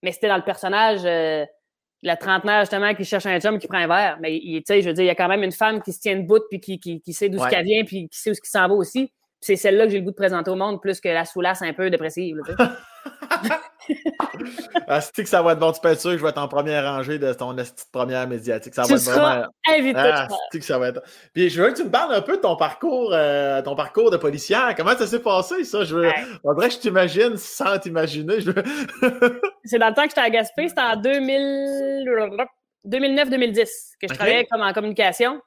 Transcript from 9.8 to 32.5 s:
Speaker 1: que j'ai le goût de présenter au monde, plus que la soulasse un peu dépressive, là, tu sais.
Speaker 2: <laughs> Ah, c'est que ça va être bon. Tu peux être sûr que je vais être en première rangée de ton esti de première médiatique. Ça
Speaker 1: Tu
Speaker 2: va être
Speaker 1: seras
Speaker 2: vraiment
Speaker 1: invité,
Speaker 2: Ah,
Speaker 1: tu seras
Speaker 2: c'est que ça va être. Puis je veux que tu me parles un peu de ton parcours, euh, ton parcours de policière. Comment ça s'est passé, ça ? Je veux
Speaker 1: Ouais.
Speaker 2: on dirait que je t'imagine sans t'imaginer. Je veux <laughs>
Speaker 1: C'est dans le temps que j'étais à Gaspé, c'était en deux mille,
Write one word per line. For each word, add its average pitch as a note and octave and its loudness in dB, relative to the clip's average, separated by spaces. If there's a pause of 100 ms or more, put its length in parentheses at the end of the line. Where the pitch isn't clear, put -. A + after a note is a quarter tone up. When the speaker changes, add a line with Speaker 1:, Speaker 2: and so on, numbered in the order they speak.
Speaker 1:
que G#3 4
j'ai G3 0
le F#3 -4
goût F#3+ -4
de F#3 -12
présenter F#3 0
au F#3 0
monde, G3 -4
plus F#3+ -4
que - -4
la E3 0
soulasse F#3 -2
un E3 -6
peu F#3 -2
dépressive, D#3+ -4
là, D3+ -10
tu F3+ 2
sais. A#3+ -2 (800)
Speaker 2:
<laughs> - -2 (1300)
Ah, D3 2
c'est - -8
que F3+ -6
ça F3+ 4
va E3 6
être D#3+ 2
bon. D#3+ 4
Tu D#3+ -6
peux F3 2
être D#3+ 4
sûr F3 -2
que E3+ 0
je D3 -6
vais D#3 2
être D3 -4
en C#3+ -4
première D3 -2
rangée C#3 -4
de C3+ 0
ton B2 -6
esti B2 -10
de - -20
première B2+ -2
médiatique. A#2 -6
Ça B2+ 0
Speaker 1:
Tu A#2+ 2
Speaker 2:
va C#4 8
être B3+ 4
Speaker 1:
seras - 2 (220)
Speaker 2:
vraiment - -4 (220)
Speaker 1:
invité, C4+ 2
Speaker 2:
Ah, C#3 4
Speaker 1:
tu - -6
seras - -2 (140)
Speaker 2:
c'est E3 -6
que D3 -14
ça C#3 -2
va B2+ 0
être. B2 -8 (300)
Puis F3 2
je E3 0
veux A#3 6
que - -6
tu E4+ -4
me G#3 -6
parles C#4+ 2
un G3+ 2
peu F4+ -2
de F#4+ -4
ton F3 2
parcours, B3 -2
euh, C#3+ 2
ton C#3+ -4
parcours D#3 2
de F3+ 2
policière. F3+ 0
Comment G3 2
ça A#3+ 0
s'est A3+ -2
passé, G3+ 0
ça ? G#3 -2
Je D#3 -4
veux E3+ 2
Speaker 1:
Ouais. D#3 0 (200)
Speaker 2:
on C#3+ 2
dirait G3 2
que A#3+ -2
je - -14
t'imagine F#3+ 2
sans F#3+ -2
t'imaginer. D#3+ -2
Je E3+ -2
veux F3+ 0
<laughs> B3 0 (240)
Speaker 1:
C'est A#3 0
dans A3+ 6
le A3 0
temps C#4 4
que D4+ -2
j'étais - 0
à A#3 4
Gaspé, A3+ 0
c'était E4 -4
en A#3 2
deux C4 0
mille, C#4 -2 (800)